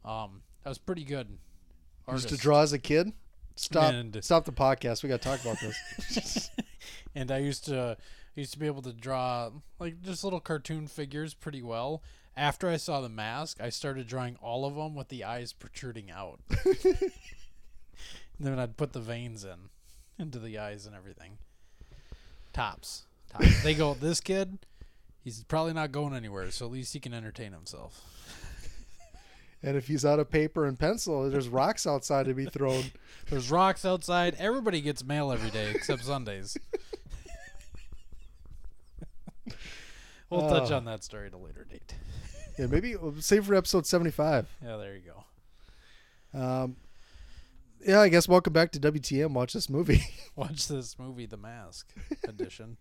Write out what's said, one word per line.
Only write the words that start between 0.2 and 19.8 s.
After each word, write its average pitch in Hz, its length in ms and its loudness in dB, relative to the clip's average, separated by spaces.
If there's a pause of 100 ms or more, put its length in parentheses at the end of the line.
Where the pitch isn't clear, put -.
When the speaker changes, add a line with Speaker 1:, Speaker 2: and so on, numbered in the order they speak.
Speaker 1:
I 139 40 -6
was 135 80 -8
pretty 175 260 -6
good 135 240 -6 (800)
Speaker 2:
You 127 60 -2
used 127 160 -2
to 147 60 0
Speaker 1:
artist. 127 60 -6
Speaker 2:
draw 147 200 8
as 151 100 6
a 143 80 0
kid? 170 320 2 (460)
Stop, 156 360 4
Speaker 1:
And 110 300 -6
Speaker 2:
stop 165 220 6
the 143 80 -6
podcast. 131 500 2
We 143 60 -2
gotta 123 120 2
talk 131 200 -2
about 113 180 -2
this. - 880 -4 (360)
Speaker 1:
<laughs> - 280 -14
And 131 160 -6
I 135 100 2
used 143 260 -2
to, 127 340 -2
I - 400 -14
used 139 140 -8
to 131 60 -12
be 151 80 -2
able 139 160 -4
to 123 100 -8
draw, 123 580 -2 (280)
like, 170 220 -8
just 180 220 -6
little 185 160 -2
cartoon 156 480 -4
figures 147 460 -8
pretty 143 280 -10
well. 120 400 -4 (340)
After 147 340 0
I 165 80 2
saw 143 240 -2
The 123 80 -6
Mask, 110 520 -6
I 120 80 -4
started 131 380 -6
drawing 123 340 -6
all 123 240 -4
of 143 100 -4
'em 151 200 -6
with 135 140 -10
the 120 160 -10
eyes 120 280 -6
protruding 113 560 -12
out. 90 360 -12
Speaker 2:
<laughs> - 40 -18 (1900)
Speaker 1:
Then 135 180 -2
I'd 120 200 -4
put 147 160 -4
the 131 60 -6
veins 113 460 -8
in, 92 240 -16 (480)